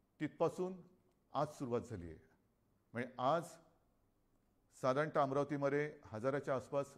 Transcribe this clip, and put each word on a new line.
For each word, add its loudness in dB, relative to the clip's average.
तिथपासून 0
आज 2
सुरुवात -2
झाली -8
आहे. -12
म्हणजे -4
आज 4
साधारणतः 2
अमरावतीमध्ये 0
हजाराच्या -2
आसपास -2